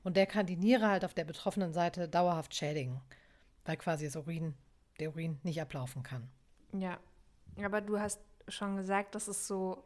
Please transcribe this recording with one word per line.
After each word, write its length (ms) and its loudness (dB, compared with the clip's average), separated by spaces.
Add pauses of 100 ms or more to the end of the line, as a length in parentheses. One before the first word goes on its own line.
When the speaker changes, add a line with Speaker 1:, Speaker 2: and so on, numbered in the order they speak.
Speaker 1:
und 140 2
der 100 8
kann 200 2
die 100 -2
Niere 320 6
halt 160 4
auf 100 -2
der 100 0
betroffenen 480 -2
Seite 360 2
dauerhaft 460 4
schädigen, 460 -2 (640)
weil 120 -2
quasi 300 -2
das 100 -6
Urin, 380 -4 (440)
der 120 -4
Urin 320 -4
nicht 200 -2
ablaufen 400 -6
kann. 260 -8 (440)
Speaker 2:
Ja, 260 -4 (640)
aber 180 0
du 200 -2
hast 200 -4 (280)
schon 280 -4
gesagt, 380 0
das 140 -6
ist 180 -4
so 400 -4